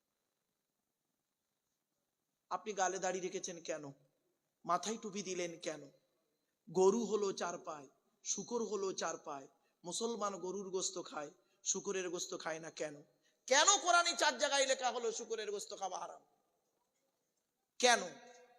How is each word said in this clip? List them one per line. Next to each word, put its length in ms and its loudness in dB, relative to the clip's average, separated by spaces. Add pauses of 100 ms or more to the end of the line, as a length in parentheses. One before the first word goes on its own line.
(2500)
আপনি 220 -6
গালে 260 0
দাড়ি 220 0
রেখেছেন 420 -6
কেন? 300 -6 (720)
মাথায় 320 2
টুপি 260 -6
দিলেন 400 -4
কেন? 280 -6 (800)
গরু 340 6
হলো 280 0
চার 260 -6
পায়ে, 300 -12 (360)
শূকর 400 -4
হলো 280 -2
চার 240 -4
পায়ে, 320 -10 (360)
মুসলমান 540 -2
গরুর 320 -6
গোস্ত 280 -2
খায়, 320 -8 (340)
শূকরের 460 -2
গোস্ত 280 -6
খায় 200 -4
না 120 -12
কেন? 320 -8 (440)
কেন 320 8
কোরআনে 400 6
চার 200 4
জায়গায় 280 4
লেখা 240 2
হলো 220 -2
শূকরের 380 -6
গোস্ত 240 -8
খাওয়া 240 -6
হারাম? 220 -10 (1600)
কেন? 220 8 (580)